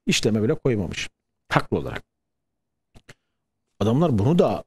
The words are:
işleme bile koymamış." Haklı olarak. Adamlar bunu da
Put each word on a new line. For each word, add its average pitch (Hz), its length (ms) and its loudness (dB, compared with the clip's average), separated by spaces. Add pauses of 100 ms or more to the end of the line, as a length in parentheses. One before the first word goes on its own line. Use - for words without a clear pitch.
işleme 110 380 0
bile 127 100 0
koymamış." 107 560 -4 (400)
Haklı - 280 0
olarak. - 260 -8 (1800)
Adamlar 123 400 2
bunu 143 200 2
da 113 280 2